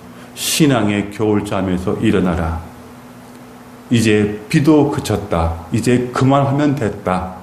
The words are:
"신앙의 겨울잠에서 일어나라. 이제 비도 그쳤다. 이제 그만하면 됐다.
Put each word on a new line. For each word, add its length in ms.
"신앙의 760
겨울잠에서 880
일어나라. 580
이제 580
비도 420
그쳤다. 600
이제 400
그만하면 640
됐다. 680